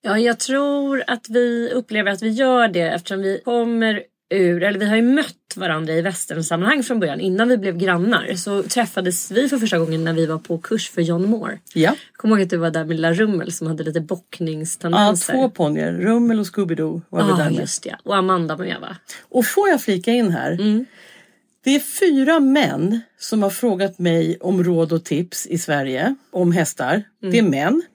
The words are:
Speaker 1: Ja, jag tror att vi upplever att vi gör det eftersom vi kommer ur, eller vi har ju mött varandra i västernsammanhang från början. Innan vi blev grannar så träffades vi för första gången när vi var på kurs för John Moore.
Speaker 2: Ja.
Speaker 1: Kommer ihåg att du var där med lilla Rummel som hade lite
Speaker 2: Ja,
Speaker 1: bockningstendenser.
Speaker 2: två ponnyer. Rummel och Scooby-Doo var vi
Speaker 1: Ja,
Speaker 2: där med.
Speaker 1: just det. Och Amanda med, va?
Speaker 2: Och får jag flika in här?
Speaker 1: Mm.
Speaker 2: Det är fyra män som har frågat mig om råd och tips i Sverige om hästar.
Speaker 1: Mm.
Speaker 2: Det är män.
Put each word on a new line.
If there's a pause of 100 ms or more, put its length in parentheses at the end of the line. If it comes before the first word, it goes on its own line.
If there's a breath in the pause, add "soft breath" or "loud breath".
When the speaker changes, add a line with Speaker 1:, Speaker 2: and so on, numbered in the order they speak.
Speaker 1:
Ja,
jag
tror
att
vi
upplever
att
vi
gör
det (100)
eftersom
vi
kommer (320)
ur,
eller
vi
har
ju
mött (200)
varandra
i
västernsammanhang
från
början.
Innan
vi
blev
grannar
så
träffades
vi
för
första
gången
när
vi
var
på
kurs
för
John
Moore. (160)
Speaker 2:
Ja. (180 loud breath)
Speaker 1:
Kommer
ihåg
att
du
var
där
med
lilla
Rummel
som
hade
lite
Speaker 2:
Ja,
Speaker 1:
bockningstendenser.
Speaker 2:
två
ponnyer.
Rummel
och
Scooby-Doo
var
vi
Speaker 1:
Ja,
Speaker 2:
där
med.
Speaker 1:
just
det.
Och
Amanda
med,
va? (260 loud breath)
Speaker 2:
Och
får
jag
flika
in
här?
Speaker 1:
Mm. (800 loud breath)
Speaker 2:
Det
är
fyra
män (180)
som
har
frågat
mig
om
råd
och
tips
i
Sverige (180)
om
hästar. (300)
Speaker 1:
Mm.
Speaker 2:
Det
är
män. (120)